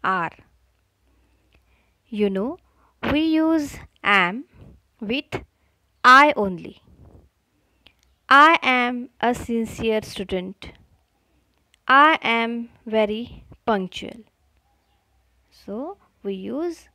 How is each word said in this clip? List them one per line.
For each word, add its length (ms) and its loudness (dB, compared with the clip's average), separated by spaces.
are. 280 -4
You 220 -2
know, 280 -4
we 100 0
use 560 0
am 420 0
with 420 -6
I 320 8
only. 460 -8
"I 320 8
am 480 -2
a 120 0
sincere 680 -4
student." 680 -10
"I 340 6
am 480 -4
very 600 -4
punctual." 540 -4
So 460 -12
we 100 -6
use 600 -8